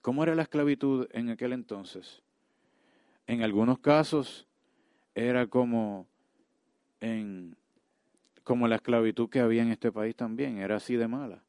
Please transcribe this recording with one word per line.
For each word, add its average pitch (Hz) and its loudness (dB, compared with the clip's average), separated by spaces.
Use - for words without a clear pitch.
¿Cómo 135 0
era 165 2
la 165 0
esclavitud 139 0
en 117 -4
aquel 120 -4
entonces? 98 -12
En 117 -2
algunos 110 2
casos 147 2
era 123 0
como 110 0
en, 101 -8
como 120 2
la 113 4
esclavitud 113 2
que 135 0
había 117 4
en 117 2
este 113 -2
país 110 -4
también, 120 -6
era 98 -2
así 113 -4
de 117 0
mala. 120 -8